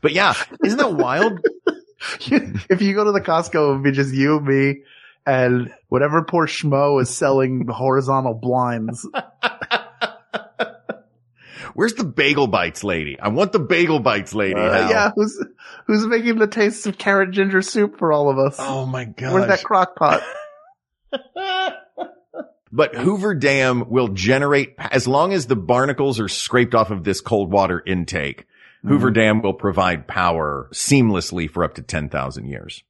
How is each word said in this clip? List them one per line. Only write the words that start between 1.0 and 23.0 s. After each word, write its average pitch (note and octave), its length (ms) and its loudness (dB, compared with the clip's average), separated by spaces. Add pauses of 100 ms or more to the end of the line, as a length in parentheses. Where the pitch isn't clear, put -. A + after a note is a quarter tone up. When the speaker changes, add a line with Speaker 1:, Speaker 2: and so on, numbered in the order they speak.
Speaker 2:
<laughs> - 40 4 (680)
If - 640 -2
you G3 100 2
go G#3 120 2
to G#3 80 2
the G3 80 2
Costco, E3+ 340 -2
it D3 200 2
would C3+ 80 -4
be C#3 80 4
just C3+ 220 0
you, C#3+ 260 2
me, C#3 420 0 (440)
and B2 480 2 (140)
whatever D3 360 2
poor E3 220 0
schmo C#3+ 560 0
is B2+ 80 -2
selling C3 560 0
the A#2 80 -6
horizontal C3 640 0
blinds. A#2+ 760 -4
<laughs> D4 40 -6 (2500)
Speaker 1:
Where's A3+ 200 0
the A3+ 100 -6
Bagel C#3+ 440 2
Bites F2 360 0
lady? D#2+ 360 -4
I G#2 100 -2
want F3+ 220 0
the G#3 80 2
Bagel D#3+ 400 2
Bites G#2 340 0
lady, G2+ 260 0
Speaker 2:
Uh, - 120 2
Speaker 1:
Hal. F#3+ 180 2
Speaker 2:
yeah, G#3+ 260 2
who's, G#3+ 300 -2 (420)
who's G#3+ 180 2
making A#3 320 0
the G#3+ 100 2
taste G#3+ 400 -2
of G3 100 -6
carrot F#3+ 340 0
ginger F#3+ 300 2
soup G3+ 360 0
for D#3+ 160 2
all D3 160 4
of C3+ 80 2
us? C3+ 220 2
Speaker 1:
Oh C3 260 -4
my C3 200 -6
Speaker 2:
Where's F#3 420 0
that - 0 -
Speaker 1:
gosh. F#3+ 160 2
Speaker 2:
crock F#3 320 0
pot? D#3 260 2 (880)
Speaker 1:
<laughs> F#4 640 -6 (1000)
But C#3 220 2
Hoover F#3+ 420 0